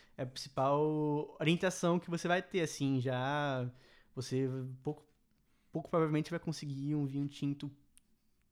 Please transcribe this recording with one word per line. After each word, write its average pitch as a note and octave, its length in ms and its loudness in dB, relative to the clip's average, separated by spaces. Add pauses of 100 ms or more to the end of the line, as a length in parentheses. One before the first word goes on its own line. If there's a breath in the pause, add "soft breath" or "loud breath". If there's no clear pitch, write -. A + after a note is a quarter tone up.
(160 soft breath)
é C3 60 -4
a B2+ 40 -2
principal D3 1120 2
orientação F3 580 4
que - 100 -4
você E3+ 200 -2
vai F3+ 120 4
ter, F#3 200 -2
assim, C#3 400 0
já C3 680 0 (480 soft breath)
você C3 340 -2 (360)
pouco D3+ 200 -8 (720)
pouco D#3 140 -8
provavelmente D#3 400 0
vai E3+ 100 -4
conseguir C#3+ 540 -6
um D3 100 0
vinho C#3 240 -4
tinto C#3+ 420 -6 (800)